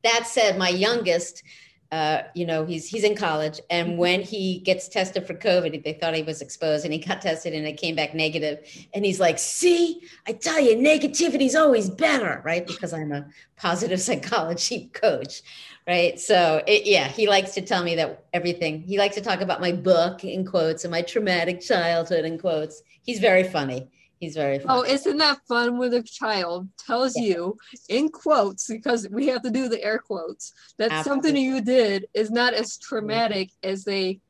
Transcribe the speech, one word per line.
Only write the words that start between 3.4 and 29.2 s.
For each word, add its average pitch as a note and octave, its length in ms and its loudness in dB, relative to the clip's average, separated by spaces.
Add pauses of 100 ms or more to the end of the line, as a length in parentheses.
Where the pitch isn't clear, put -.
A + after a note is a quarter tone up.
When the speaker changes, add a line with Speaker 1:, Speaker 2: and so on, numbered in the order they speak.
Speaker 1:
and E3+ 200 0
Speaker 2:
Mm-hmm. E3+ 80 -4
Speaker 1:
when F3+ 220 4
he F#3+ 380 -4
gets F#3 300 -2
tested F#3+ 380 -4
for F#3+ 80 -8
covid, E3 480 0
they D#3+ 120 -6
thought E3 200 -2
he D#3+ 80 -2
was D#3 200 -6
exposed, D3+ 420 -2
and D#3 80 -4
he D#3+ 60 -4
got F3+ 240 -6
tested, D#3+ 320 -4
and D3+ 120 -4
it D3+ 120 -8
came E3 180 -4
back D3+ 180 -2
negative. D#3 440 -2 (340)
And G3+ 140 -2
he's F#3 140 0
like, E3 180 4
"See, E4+ 640 2 (240)
I A3+ 60 -6
tell D#4+ 280 -2
you, A#3 160 6
negativity's C#4 760 2
always C4 340 6
better," A#3+ 560 0
right? F3 220 -2
Because - 260 -8
I'm D#3 200 -6
a C#3+ 140 -6 (300)
positive F3+ 440 0
<laughs> - 60 -4
psychology F3 840 -2
coach, D3 500 -2 (440)
right? F3 340 2
So, E3+ 460 4
it, G#3 200 4
yeah, F3 220 4
he G#3 200 0
likes G3 260 4
to G3 80 -4
tell F#3 220 -2
me E3+ 100 -2
that D#3+ 380 -2
everything, E3+ 500 -4
he F#3+ 160 -4
likes G3+ 160 2
to G#3+ 80 -6
talk G3 180 -2
about F#3 200 -2
my F3+ 120 0
book F3+ 520 2
in F#3 200 -6
quotes D#3+ 400 0
and F3 60 -6
my E3+ 120 -2
traumatic F3+ 580 -2
childhood E3+ 640 0
in E3 140 -4
quotes. D#3 440 -4 (200)
He's A#3 180 -6
very F#3+ 240 6
funny. C3+ 440 -4 (300)
He's D#3 160 -12
very C#3 260 0
Speaker 2:
Oh, B3+ 200 2
Speaker 1:
funny. B3 140 0
Speaker 2:
isn't C#4+ 240 0
that D4 280 2
fun A#3+ 320 0
with B3 140 0
a A#3+ 100 2
child F#3 680 -4 (100)
tells B3 380 -2
Speaker 1:
Yeah. A#3+ 80 -2
Speaker 2:
you F#3 320 0 (340)
in C#4 180 2
quotes, A3+ 580 0
because A3+ 440 -2
we B3+ 160 -2